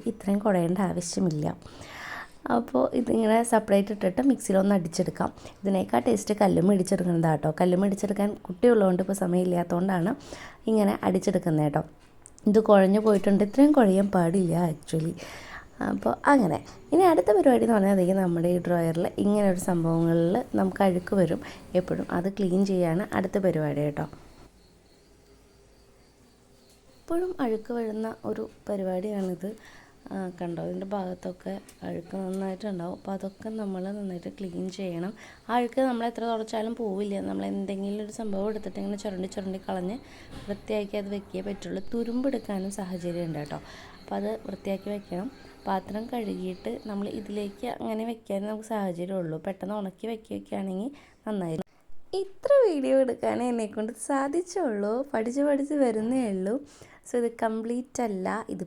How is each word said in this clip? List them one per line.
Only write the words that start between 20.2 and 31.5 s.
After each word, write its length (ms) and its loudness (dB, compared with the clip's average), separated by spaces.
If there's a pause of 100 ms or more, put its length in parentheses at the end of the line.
നമുക്ക് 280 2
അഴുക്ക് 340 0
വരും 180 2 (400)
എപ്പോഴും. 260 -2 (120)
അത് 100 0 (100)
ക്ലീൻ 240 2 (100)
ചെയ്യാണ് 340 2 (120)
അടുത്ത 280 0
പരിപാടി 420 0
കേട്ടോ. 180 -4 (3000)
എപ്പോഴും 340 -2 (120)
അഴുക്ക് 340 -4
വരുന്ന 300 -4 (200)
ഒരു 160 -6 (240)
പരിപാടിയാണിത്. 800 -4 (640)
ആ, 40 -6 (220)
കണ്ടോ, 300 -6
ഇതിൻ്റെ 240 -8
ഭാഗത്തൊക്കെ 600 -8 (340)